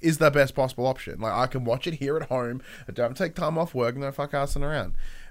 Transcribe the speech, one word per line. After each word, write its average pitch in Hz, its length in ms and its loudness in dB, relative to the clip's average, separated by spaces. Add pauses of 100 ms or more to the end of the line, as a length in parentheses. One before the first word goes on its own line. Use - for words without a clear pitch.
is 160 180 2
the 151 140 8
best 139 240 4
possible 131 300 0
option. - 340 -4
Like, 110 120 -2
I 120 140 2
can 127 180 -4
watch 120 220 0
it 165 80 -2
here 139 220 -2
at 151 120 -4
home. 127 320 -2 (280)
I 101 40 -8
don't 120 180 0
have 131 60 -10
to 196 60 -4
take 175 140 -2
time 160 200 0
off 165 180 0
work, 123 220 0
no 139 140 -4
fuck 143 220 -6
assing 139 300 2
around. 139 340 0 (340)